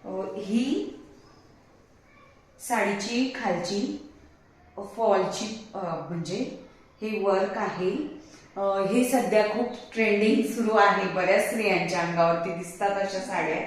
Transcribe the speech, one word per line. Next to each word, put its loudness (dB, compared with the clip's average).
अ, -12
ही -2
साडीची 0
खालची -4
फॉलची, -2
अ, -8
म्हणजे -6
हे -4
वर्क 2
आहे. -2
अ, -8
हे 2
सध्या 2
खूप -4
ट्रेंडिंग 4
सुरू 0
आहे, 4
बऱ्याच 2
स्त्रियांच्या 0
अंगावरती 2
दिसतात -4
अशा -2
साड्या. -2